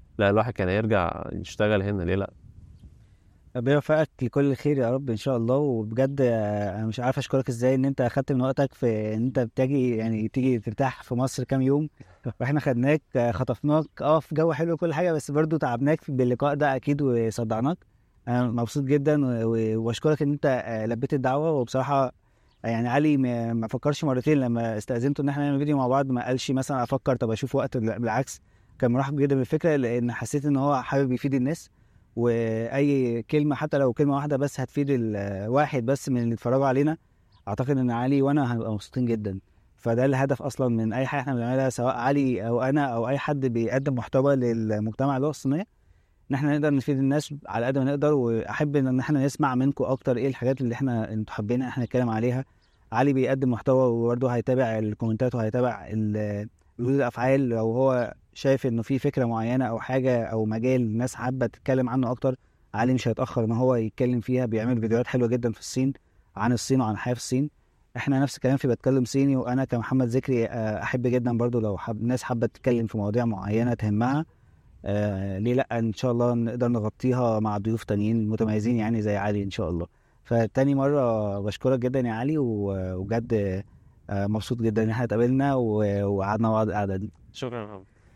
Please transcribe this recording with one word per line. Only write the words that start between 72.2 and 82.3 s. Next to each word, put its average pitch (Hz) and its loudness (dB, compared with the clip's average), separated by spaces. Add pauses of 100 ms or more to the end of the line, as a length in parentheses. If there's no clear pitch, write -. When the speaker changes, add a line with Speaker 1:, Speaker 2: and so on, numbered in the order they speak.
Speaker 2:
حابة 117 -2
تتكلم 117 -2
في 110 -8
مواضيع 104 0
معينة 110 0
تهمها، 117 0 (600)
آه، 98 -2
ليه 113 0
لأ؟ 123 0
إن 113 0
شاء 127 -2
الله 120 2
نقدر 117 0
نغطيها 120 0
مع 107 0
ضيوف 110 -2
تانيين 107 0
متميزين، 110 0
يعني 113 0
زي 104 0
علي 104 -2
إن 98 -6
شاء 92 -4
الله. 85 -4 (360)
فتاني 127 2
مرة 120 0
بشكرك 120 0
جدًا 127 -2
يا 120 -2
علي، 135 -2